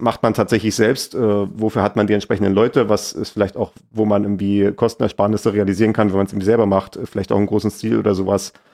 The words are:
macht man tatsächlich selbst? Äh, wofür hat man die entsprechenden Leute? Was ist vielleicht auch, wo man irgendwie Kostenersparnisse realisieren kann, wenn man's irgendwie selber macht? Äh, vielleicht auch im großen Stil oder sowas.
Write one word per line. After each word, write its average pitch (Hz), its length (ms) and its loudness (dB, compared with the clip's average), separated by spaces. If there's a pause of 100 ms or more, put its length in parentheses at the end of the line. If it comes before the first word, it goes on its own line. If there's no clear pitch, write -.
macht 117 240 -2
man 113 100 2
tatsächlich 110 400 0
selbst? 117 400 0
Äh, - 40 -4
wofür 104 640 0
hat 101 120 0
man 104 140 0
die 104 60 2
entsprechenden 98 380 0
Leute? 113 360 2
Was 104 240 -2
ist - 180 -8
vielleicht 98 260 -2
auch, 104 140 -4 (220)
wo 110 120 0
man 104 200 2
irgendwie 101 480 0
Kostenersparnisse 107 800 0
realisieren 104 400 2
kann, 104 180 2
wenn 92 60 -2
man's 98 160 0
irgendwie 98 140 -4
selber 113 200 4
macht? 95 300 0
Äh, 120 100 -8
vielleicht 98 240 -8
auch 104 80 2
im 104 80 2
großen 107 240 0
Stil 113 260 -4
oder 104 200 2
sowas. 95 360 -2 (220)